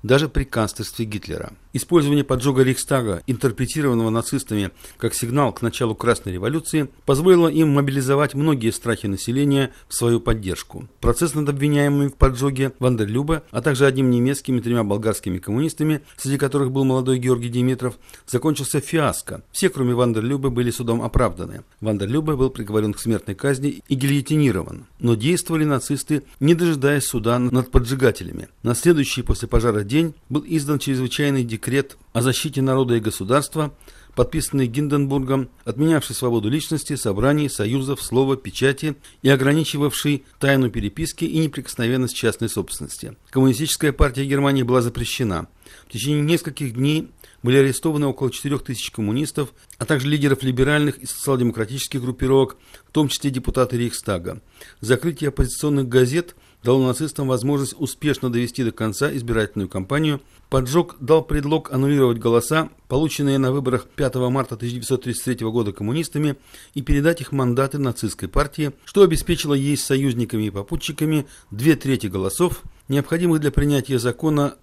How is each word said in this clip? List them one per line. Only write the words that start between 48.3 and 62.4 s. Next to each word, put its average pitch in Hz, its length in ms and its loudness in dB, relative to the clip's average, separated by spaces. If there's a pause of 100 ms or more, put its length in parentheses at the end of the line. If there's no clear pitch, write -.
четырёх 143 320 -4
тысяч - 260 -8
коммунистов, 127 640 -4 (240)
а - 80 -6
также 139 220 0
лидеров 143 340 2
либеральных 139 560 2
и 131 80 -14
социал-демократических 123 960 -2
группировок, 131 540 2 (320)
в - 40 -20
том 147 160 2
числе - 220 -2
депутаты 127 480 -2
Рейхстага. 95 640 -4 (380)
Закрытие 131 480 0
оппозиционных 139 600 -2
газет 127 460 2 (300)
дало 131 220 4
нацистам 135 420 -4
возможность 131 500 0
успешно 135 500 -2
довести 120 360 -2
до 110 80 0
конца 123 420 -2
избирательную 113 540 -2
кампанию. 139 520 -2 (300)
Поджог 135 500 0
дал 151 220 4
предлог 151 500 -2
аннулировать 131 460 4
голоса, 117 500 2 (200)